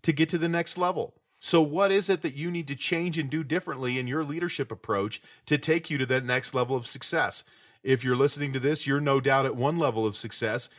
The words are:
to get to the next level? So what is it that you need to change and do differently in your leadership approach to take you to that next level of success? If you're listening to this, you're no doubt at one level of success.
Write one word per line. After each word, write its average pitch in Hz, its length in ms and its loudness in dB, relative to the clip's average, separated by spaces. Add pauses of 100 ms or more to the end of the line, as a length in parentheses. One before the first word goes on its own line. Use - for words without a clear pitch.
to 165 100 2
get 151 180 2
to 170 100 -2
the 170 100 0
next 170 300 -2
level? 180 340 0 (240)
So - 240 4
what 170 300 4
is 196 180 2
it 180 140 0
that 143 100 -4
you 151 160 -6
need 170 200 -4
to 139 60 -6
change 165 440 -2
and 139 100 -2
do 156 140 -2
differently 131 560 -2
in 123 80 -4
your 151 160 -2
leadership 160 480 -4
approach 104 500 -4 (240)
to 147 140 2
take 160 320 0
you 143 80 0
to 131 80 0
that 127 180 2
next 127 300 0
level 127 200 2
of 120 120 -4
success? 127 560 -2 (400)
If 127 200 2
you're 127 120 2
listening 143 380 2
to 131 60 -2
this, 139 280 0
you're 139 140 2
no 139 180 4
doubt 135 260 4
at 123 100 -2
one 143 220 0
level 113 300 2
of 104 80 -4
success. 110 640 -4